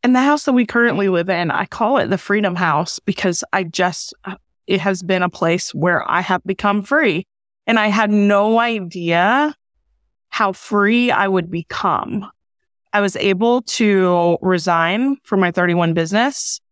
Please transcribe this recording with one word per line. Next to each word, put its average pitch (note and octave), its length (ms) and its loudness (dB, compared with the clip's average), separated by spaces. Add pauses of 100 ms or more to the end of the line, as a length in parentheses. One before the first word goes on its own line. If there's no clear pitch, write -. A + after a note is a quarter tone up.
And B3+ 120 4
the B3+ 60 4
house D4 240 2
that C#4 80 2
we B3 120 4
currently G#3+ 420 0
live F3+ 220 0
in, F3 220 -2
I - 140 0
call A#3+ 320 0
it - 100 0
the G3 100 0
Freedom G3+ 380 -2
House E3+ 440 -2
because - 440 -2 (100)
I F#3+ 100 0
just, F3 500 -4 (540)
it F#3+ 140 0
has G3 220 -2
been F3+ 180 0
a F3+ 80 0
place E3+ 440 -2
where E3 360 0
I F3 120 0
have F3+ 240 -2
become G3+ 360 -2
free. G#3 440 0 (420)
And A3+ 120 2
I G#3+ 80 2
had G#3 220 2
no G#3 500 4
idea G3+ 960 0 (760)
how G3+ 240 -2
free A3 580 0
I G3 160 0
would F3+ 240 -2
become. E3+ 760 -4 (640)
I G#3 80 0
was G3+ 160 -2
able A3+ 460 0
to F3+ 800 2
resign F3+ 840 0
from G3 160 0
my F3+ 120 2
thirty-one F3 420 2
business G3 680 -2 (120)